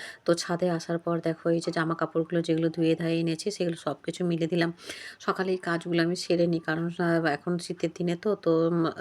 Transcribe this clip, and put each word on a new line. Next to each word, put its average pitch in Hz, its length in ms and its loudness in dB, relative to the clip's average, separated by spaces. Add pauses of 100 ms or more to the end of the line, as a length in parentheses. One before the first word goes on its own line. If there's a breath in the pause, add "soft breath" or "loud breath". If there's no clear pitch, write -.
(260 loud breath)
তো 170 80 4
ছাদে 175 360 0
আসার 170 300 -2
পর 170 200 -2
দেখো, 165 300 -2
এই 165 100 2
যে 165 120 -2
জামা 165 240 0
কাপড়গুলো 165 460 0
যেগুলো 165 280 2
ধুয়ে 165 260 2
ধায়ে 165 240 0
এনেছি, 165 320 -2
সেগুলো 170 240 -2
সব 147 280 -6
কিছু 170 220 -4
মিলে 170 220 0
দিলাম। 170 260 2 (460 loud breath)
সকালে 190 320 -2
এই 185 60 2
কাজগুলো 170 460 0
আমি 175 120 2
সেরে 175 320 2
নিই, 165 120 2
কারণ, 165 300 -2 (100)
আহ, 165 260 2
এখন 165 320 0
শীতের 170 400 -4
দিনে 175 180 0
তো, 202 200 0
তো, 170 160 0 (160)
উম, 170 180 2 (160)